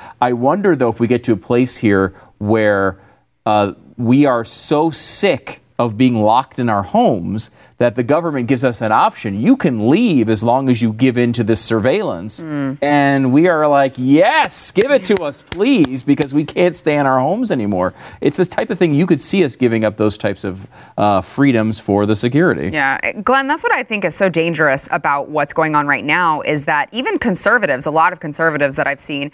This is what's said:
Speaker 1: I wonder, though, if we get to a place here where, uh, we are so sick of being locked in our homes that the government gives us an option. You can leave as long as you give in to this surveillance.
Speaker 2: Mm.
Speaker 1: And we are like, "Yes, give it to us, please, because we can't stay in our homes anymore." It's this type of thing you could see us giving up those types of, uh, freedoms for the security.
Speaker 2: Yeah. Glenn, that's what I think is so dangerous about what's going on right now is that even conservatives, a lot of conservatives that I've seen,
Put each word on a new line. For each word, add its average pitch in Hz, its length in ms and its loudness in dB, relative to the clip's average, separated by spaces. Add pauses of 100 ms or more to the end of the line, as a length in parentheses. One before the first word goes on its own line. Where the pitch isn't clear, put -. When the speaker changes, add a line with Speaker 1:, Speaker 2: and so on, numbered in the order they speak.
(200)
Speaker 1:
I 127 140 0
wonder, 160 420 0
though, 127 140 0
if - 100 -4
we 120 60 2
get 120 180 0
to 120 80 0
a 107 40 2
place 123 420 -2
here 98 340 2 (260)
where, 104 600 0 (480)
uh, 104 260 0 (240)
we 123 300 4
are 120 180 0
so 156 460 -2
sick - 720 -2 (160)
of 117 200 -2
being 123 240 4
locked 113 360 2
in 120 120 -2
our 101 120 0
homes 107 680 -2 (280)
that 120 180 2
the 127 60 -2
government 143 460 -2
gives 131 160 0
us 120 160 -2
an 110 100 -2
option. 113 480 0
You 180 160 4
can 120 360 0
leave 160 400 2
as 107 120 0
long 131 280 0
as 117 100 2
you 113 140 0
give 123 240 2
in 120 160 2
to 117 100 -2
this 110 160 2
surveillance. 113 800 -2
Speaker 2:
Mm. 143 380 -6
Speaker 1:
And 139 540 2
we 156 140 4
are 156 200 2
like, 139 300 2
"Yes, 185 720 2
give 233 200 0
it 254 140 2
to 202 180 2
us, 143 200 -10
please, 170 600 0
because 143 300 0
we 147 140 0
can't 175 280 0
stay 147 220 -2
in 143 100 0
our 131 140 2
homes 208 320 -2
anymore." 101 400 -2 (300)
It's - 160 0
this 175 100 2
type - 220 -4
of 190 80 -6
thing 160 160 2
you 151 100 2
could 170 160 2
see 190 240 2
us 127 120 -4
giving 113 280 0
up 107 140 -2
those 107 180 0
types 101 280 -4
of, 98 220 -8 (300)
uh, 104 240 2
freedoms 110 580 0
for 101 280 0
the 107 100 2
security. 120 560 0
Speaker 2:
Yeah. 139 480 -2
Glenn, 262 260 0
that's 302 160 -2
what 480 100 -2
I 294 100 -2
think 202 240 -6
is 156 80 -2
so 196 160 0
dangerous 151 600 0
about 147 380 -2
what's 147 240 -4
going 156 220 -2
on 147 120 2
right 135 200 -2
now 156 340 0
is 147 240 -2
that 147 280 -2
even 311 260 -4
conservatives, 196 640 0
a 160 60 -2
lot 160 240 2
of 170 60 -20
conservatives 147 560 -2
that 143 100 0
I've 139 140 -4
seen, 143 340 -8